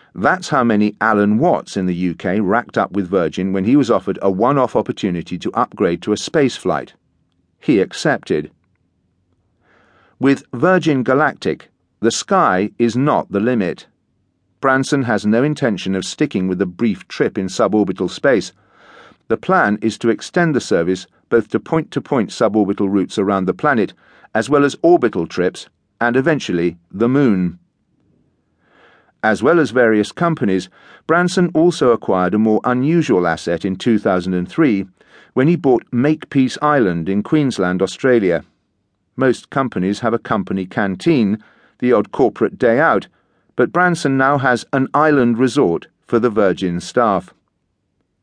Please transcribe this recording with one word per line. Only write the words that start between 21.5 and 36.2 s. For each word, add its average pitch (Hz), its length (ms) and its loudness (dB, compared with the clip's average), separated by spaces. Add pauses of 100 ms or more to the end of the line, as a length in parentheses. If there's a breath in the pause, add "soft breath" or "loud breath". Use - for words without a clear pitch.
point-to-point 139 680 -4
suborbital 104 600 0
routes 98 280 -2
around 98 280 0
the 92 80 -2
planet, 113 400 -2 (420 soft breath)
as 113 140 -2
well 143 140 4
as 139 200 0
orbital 120 440 2
trips, - 400 -4 (320)
and 120 160 0
eventually 101 600 -2 (140)
the 110 180 0
moon. 104 480 0 (1700 soft breath)
As 107 180 2
well 160 180 4
as 127 120 2
various 110 400 2
companies, 117 580 -2 (380 loud breath)
Branson 175 480 2
also 160 340 2
acquired 92 460 0
a 107 40 2
more 110 240 2
unusual 123 640 2
asset 82 380 -4
in 95 100 -4
two 110 220 0
thousand 92 380 0
and 90 120 -4
three, 104 380 0 (480 soft breath)
when 131 140 2
he 175 80 4
bought 135 360 2
Makepeace 135 680 0